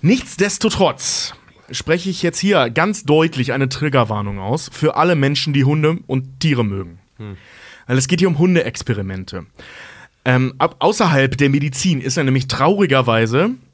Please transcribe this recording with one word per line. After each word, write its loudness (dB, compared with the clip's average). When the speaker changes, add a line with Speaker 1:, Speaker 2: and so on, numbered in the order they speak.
Speaker 1:
Nichtsdestotrotz 0
spreche -4
ich -6
jetzt -2
hier 2
ganz -2
deutlich 2
eine 0
Triggerwarnung -2
aus -6
für 0
alle 4
Menschen, 0
die 2
Hunde 2
und -6
Tiere 0
mögen. -8
Speaker 2:
Hm. -16
Speaker 1:
Weil 0
es 0
geht 2
hier 4
um 0
Hundeexperimente. -2
Ähm, 2
ab-, 0
außerhalb 2
der 4
Medizin 0
ist -4
er 0
nämlich 0
traurigerweise 2